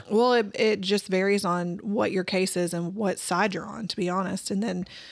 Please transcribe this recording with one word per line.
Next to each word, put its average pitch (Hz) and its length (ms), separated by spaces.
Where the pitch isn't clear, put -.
Well, 240 260
it, 220 200
it 214 260
just 196 280
varies 196 360
on 175 340
what 208 340
your 185 100
case 185 340
is 175 160
and 170 220
what 202 240
side 185 360
you're 160 120
on, 214 220
to - 80
be 180 120
honest. 185 440
And 196 100
then 185 240